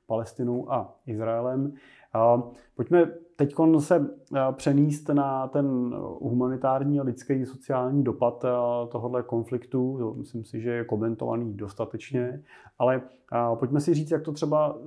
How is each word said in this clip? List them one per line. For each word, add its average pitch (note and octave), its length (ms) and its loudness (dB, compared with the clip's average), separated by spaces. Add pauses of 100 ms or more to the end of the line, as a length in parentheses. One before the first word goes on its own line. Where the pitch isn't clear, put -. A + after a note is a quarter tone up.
Palestinou A#2+ 680 -4
a A#2 340 -4
Izraelem. A#2+ 680 -2 (420)
Eh, A#2 280 6 (320)
pojďme E3 320 4 (300)
teďkon D#3+ 440 4
se, D3 300 2 (260)
eh, - 20 2 (140)
přenést C#3+ 560 2
na C3+ 400 0
ten C3 460 0 (260)
humanitární C3 800 0
a - 20 0
lidský C3 440 -2
sociální C3 580 0
dopad, A#2+ 400 0
eh, C3 40 0 (400)
tohodle A#2+ 340 -4
konfliktu. B2 760 -4
To A2+ 160 -4
myslím A#2 300 -10
si, A#2 160 -10
že A#2 100 -4
je A#2+ 140 -2
komentovaný A#2 720 -4
dostatečně, A#2+ 880 -6 (360)
ale, B2+ 240 2 (300)
eh, A#2+ 240 0
pojďme C#3 240 0
si E3 140 2
říct, D3+ 160 -2
jak D#3 120 0
to D3+ 100 -8
třeba, D3+ 540 0